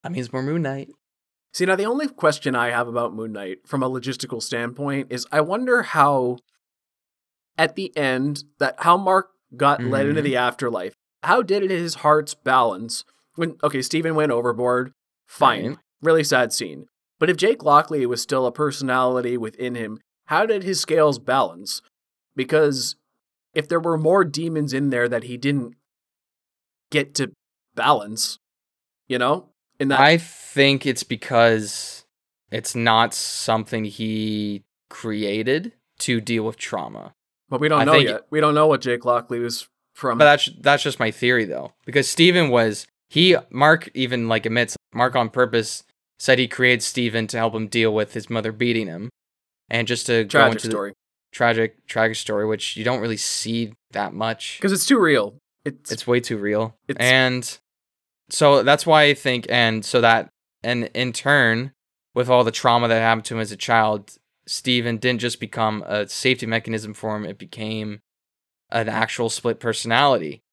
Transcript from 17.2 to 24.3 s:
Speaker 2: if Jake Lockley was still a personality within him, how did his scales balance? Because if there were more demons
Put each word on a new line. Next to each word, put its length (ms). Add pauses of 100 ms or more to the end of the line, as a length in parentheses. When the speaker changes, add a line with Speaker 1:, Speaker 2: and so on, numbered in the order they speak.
Speaker 2:
if 80
Jake 260
Lockley 420
was 160
still 240
a 60
personality 840
within 380
him, 240 (280)
how 180
did 180
his 160
scales 400
balance? 640 (540)
Because 600 (580)
if 140
there 120
were 180
more 260
demons 500